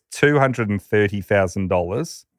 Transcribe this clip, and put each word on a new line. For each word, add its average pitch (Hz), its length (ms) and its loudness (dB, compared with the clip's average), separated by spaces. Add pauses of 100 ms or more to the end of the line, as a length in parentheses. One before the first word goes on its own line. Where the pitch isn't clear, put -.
two 147 300 2
hundred 123 300 0
and 101 120 -2
thirty 104 380 0
thousand 95 480 0
dollars, 92 580 -4 (140)